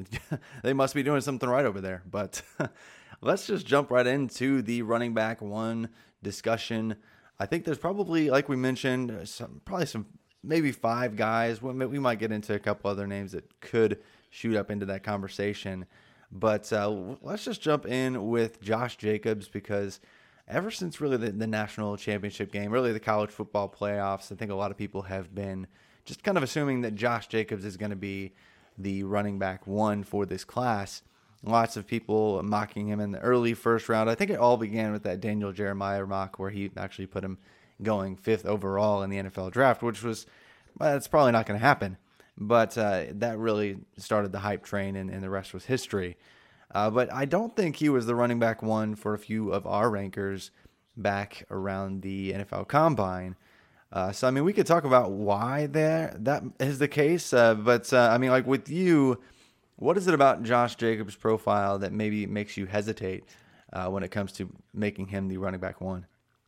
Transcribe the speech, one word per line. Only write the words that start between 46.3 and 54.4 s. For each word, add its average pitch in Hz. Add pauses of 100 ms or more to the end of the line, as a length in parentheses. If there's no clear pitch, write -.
Uh, 107
but 120
I 135
don't 190
think 170
he 151
was 127
the 120
running 120
back 113
one 110
for 104
a 104
few 107
of 95
our 104
rankers 98 (440)
back 101
around 98
the 95
N 98
F 101
L 95
Combine. 95 (560)
Uh, 95
so, 127
I 127
mean, 135